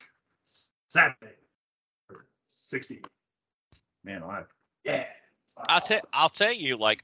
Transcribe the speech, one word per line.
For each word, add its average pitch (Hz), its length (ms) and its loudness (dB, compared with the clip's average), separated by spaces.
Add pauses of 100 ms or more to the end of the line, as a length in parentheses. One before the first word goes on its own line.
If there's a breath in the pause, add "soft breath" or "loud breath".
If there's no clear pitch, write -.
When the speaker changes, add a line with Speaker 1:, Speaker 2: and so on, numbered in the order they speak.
(880)
Speaker 1:
Saturday - 480 2 (720)
for - 180 -20 (220)
sixty. - 520 -12 (1000)
Speaker 2:
Man 98 200 -12
alive. 92 300 -12 (300)
Speaker 1:
Yeah. - 240 -4 (520)
Speaker 3:
I'll 170 220 2
tell, 214 200 0 (120)
I'll 156 160 4
tell 214 240 2
you, 143 240 -2
like, 110 280 2